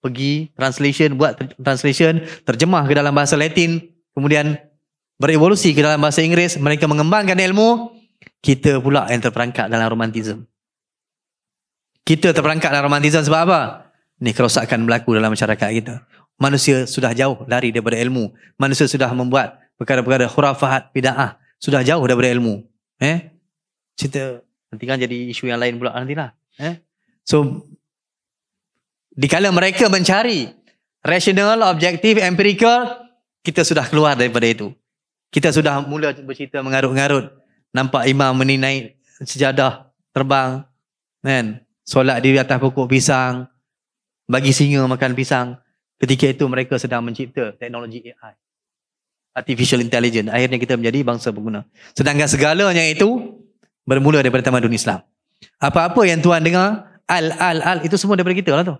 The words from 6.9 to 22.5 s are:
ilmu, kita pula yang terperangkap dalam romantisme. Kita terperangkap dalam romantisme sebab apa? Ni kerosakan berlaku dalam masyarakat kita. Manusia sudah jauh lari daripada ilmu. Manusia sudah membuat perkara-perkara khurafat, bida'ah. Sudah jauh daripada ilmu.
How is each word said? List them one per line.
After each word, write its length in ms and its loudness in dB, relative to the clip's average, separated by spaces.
ilmu, 480 2
kita 320 4
pula 320 0
yang 160 -2
terperangkap 400 -2
dalam 240 0
romantisme. 560 -4
Kita 320 2
terperangkap 400 0
dalam 160 0
romantisme 320 2
sebab 240 2
apa? 140 4
Ni 160 -4
kerosakan 560 0
berlaku 320 0
dalam 160 0
masyarakat 320 -2
kita. 320 -6
Manusia 480 0
sudah 240 -2
jauh 320 -2
lari 240 -2
daripada 320 -2
ilmu. 320 -2
Manusia 320 2
sudah 240 -2
membuat 480 -2
perkara-perkara 480 0
khurafat, 720 0
bida'ah. 400 -2
Sudah 240 0
jauh 160 2
daripada 320 2
ilmu. 320 -2